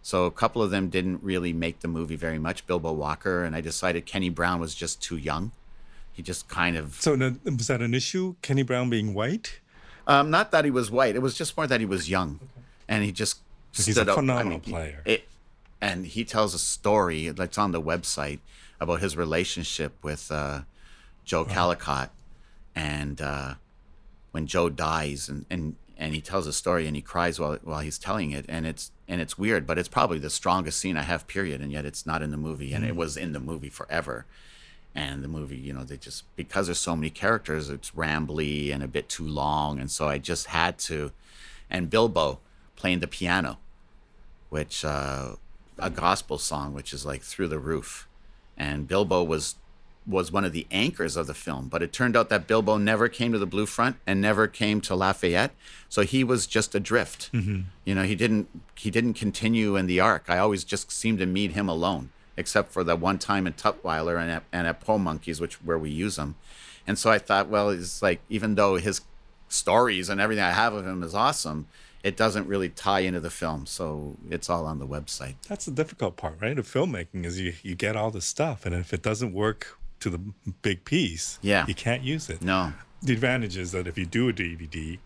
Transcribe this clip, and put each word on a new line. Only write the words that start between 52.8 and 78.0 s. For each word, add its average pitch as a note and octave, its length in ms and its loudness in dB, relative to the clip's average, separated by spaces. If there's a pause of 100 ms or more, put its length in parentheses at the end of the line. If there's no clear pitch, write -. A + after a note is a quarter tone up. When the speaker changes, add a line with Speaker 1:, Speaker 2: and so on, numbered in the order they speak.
Speaker 1:
came A#2 220 0
to A2+ 80 2
the G2 80 2
Blue G2 200 0
Front A#2+ 300 2 (120)
and G2 120 2
never G#2+ 280 4
came G#2+ 320 2
to - 160 0
Lafayette. F#2+ 560 4 (360)
So - 140 2
he C3 220 4
was A#2+ 240 2
just - 260 0
adrift. G#2 580 0
Speaker 2:
Mm-hmm. G2+ 280 0 (240)
Speaker 1:
You G2 100 0
know, F#2+ 80 2
he F#2+ 140 2
didn't, G#2+ 320 2 (260)
he - 160 -4
didn't A#2 240 2
continue A2 600 2
in F#2 100 2
the F2+ 140 4
arc. F#2+ 280 6
I F2+ 100 4
always G2 260 4
just - 260 -4
seemed A2 300 0
to F#2 60 4
meet F#2 260 2
him G2+ 160 0
alone, E2 420 0 (260)
except - 360 2
for F#2+ 120 0
the E2 120 4
one F2+ 220 2
time G2 280 0
in E2 60 -2
Tutwiler E2+ 680 0
and E2 100 -2
at, E2 120 -4 (100)
and F2 140 0
at E2 140 0
Po G#2+ 180 2
Monkeys, D#2+ 420 -2
which, - 220 -6
where E2+ 160 0
we D#2 120 -4
use F2 280 -2
him. D2+ 160 -4 (520)
And G#2 120 0
so A2+ 120 6
I G#2+ 80 8
thought, G2+ 300 4
well, G#2 220 4
it's F2 320 -4
like, F2+ 260 4
even G#2+ 280 0
though G2 200 6
his F#2+ 260 0 (460)
stories G2 600 4
and G2 120 0
everything G#2 240 4
I F2 80 4
have G#2+ 220 4
of G2 120 -4
him F#2 160 -4
is E2 120 -6
awesome, F2+ 520 0 (360)
it G2 140 0
doesn't G#2+ 300 4
really F#2+ 240 0
tie G2 300 2
into F#2 200 0
the D#2+ 100 -6
film. D#2 360 -4
So D2+ 500 -6 (140)
it's E2 180 -6
all E2+ 160 0
on D#2 140 -4
the C#2 80 -8
website. C#2 480 -8 (120)
Speaker 2:
That's - 200 -8
the - 60 -6
difficult C#3+ 440 -2
part, D#2+ 240 -8
right, B2+ 180 -2
of A2+ 80 -4
filmmaking, F#2+ 600 -2
is F2 120 -6
you, F2+ 140 -2 (100)
you F#2 120 -6
get G#2 200 0
all A2 160 0